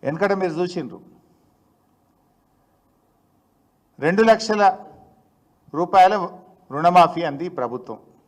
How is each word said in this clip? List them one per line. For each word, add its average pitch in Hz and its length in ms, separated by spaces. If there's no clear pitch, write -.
వెనకట 190 280
మీరు 190 220
చూసిండ్రు, 175 480
రెండు 190 240
లక్షల 214 540
రూపాయల 185 560
రుణమాఫీ 170 520
అంది 147 220
ఈ 180 40
ప్రభుత్వం. 120 480